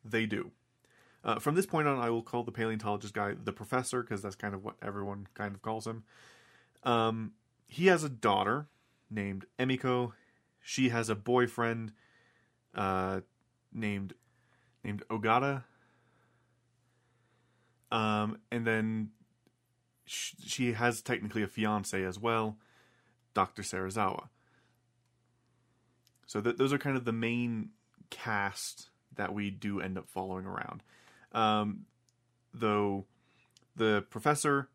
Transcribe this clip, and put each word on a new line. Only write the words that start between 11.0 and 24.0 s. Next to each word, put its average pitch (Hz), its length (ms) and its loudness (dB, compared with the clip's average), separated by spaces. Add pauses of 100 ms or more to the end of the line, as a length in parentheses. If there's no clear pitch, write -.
a 110 60 2
boyfriend, 117 800 2 (800)
uh, 95 480 0 (520)
named, 101 400 -4 (720)
named 104 260 -6
Ogata. 123 540 2 (2250)
Um, 107 460 0 (140)
and 117 140 -2
then 110 460 0 (960)
sh-, - 300 -10 (100)
she 123 280 0
has 113 280 0
technically 110 400 -2
a 98 60 0
fiance 104 560 0
as 92 160 -4
well, 110 380 0 (760)
Doctor 98 280 2
Serizawa. 95 680 -2 (2000)